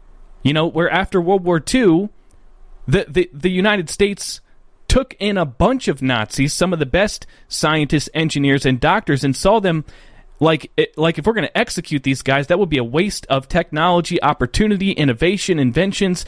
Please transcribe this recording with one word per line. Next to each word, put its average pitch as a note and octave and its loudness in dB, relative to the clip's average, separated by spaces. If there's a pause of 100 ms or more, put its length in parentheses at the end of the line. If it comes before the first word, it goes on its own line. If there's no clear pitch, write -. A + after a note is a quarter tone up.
(420)
you C3+ 2
know, D#3 2
where E3 0
after F#3 0
World F3+ 0
War F3 2
Two, G3+ 2 (760)
the, F3 0
the, F3 0
the C#3+ -2
United F#3 0
States - -4 (480)
took B3+ 2
in G3+ -2
a F3+ 2
bunch F#3 0
of D3+ -2
Nazis, C3 -2
some F#3 0
of E3+ -4
the D3 0
best F#3 -2 (200)
scientists, D3+ 0
engineers, C#3+ 0
and B2+ 0
doctors, D#3 0
and C#3 0
saw G#3+ 4
them E3 -2 (560)
like, D#3 0
it, - 0
like, E3 0
if D3+ -2
we're A3 2
gonna F3+ -2
execute E3+ -4
these C3+ -2
guys, C3+ 0
that F3 2
would F#3 0
be D3+ 0
a B2 0
waste D#3 -2
of C3+ 0
technology, E3+ 0
opportunity, F#3+ 0
innovation, D#3+ 0
inventions. F3+ 0